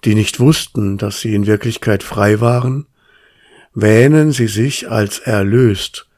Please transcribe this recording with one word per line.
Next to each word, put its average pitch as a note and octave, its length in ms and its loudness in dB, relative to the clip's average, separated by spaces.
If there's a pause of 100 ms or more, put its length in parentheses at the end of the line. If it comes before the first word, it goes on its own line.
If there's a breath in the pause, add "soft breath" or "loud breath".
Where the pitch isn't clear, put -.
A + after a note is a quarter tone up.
die G#2+ 100 2
nicht G#2+ 240 -2
wussten, A#2 580 0
dass G#2 220 -8
sie A2 160 -4
in G2+ 120 0
Wirklichkeit G#2+ 540 -2
frei G#2+ 380 0
waren, B2 480 -2 (840 soft breath)
wähnen C3+ 580 4
sie B2 160 -2
sich A2 420 -4
als G#2 300 -2
erlöst, G#2+ 880 0 (100)